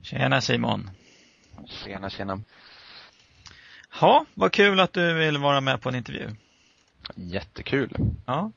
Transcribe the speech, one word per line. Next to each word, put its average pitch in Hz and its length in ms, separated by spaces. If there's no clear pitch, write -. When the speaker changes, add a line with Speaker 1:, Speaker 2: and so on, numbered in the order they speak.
Speaker 1:
Tjena, 131 380
Simon. 113 480
Speaker 2:
Tjena, 98 420
tjena. 98 320
Speaker 1:
Ja, 254 320
vad 190 180
kul 202 280
att 180 140
du 175 200
vill 156 240
vara 143 240
med 135 200
på - 80
en 127 60
intervju. 120 340
Speaker 2:
Jättekul. 95 800
Speaker 1:
Ja. 151 320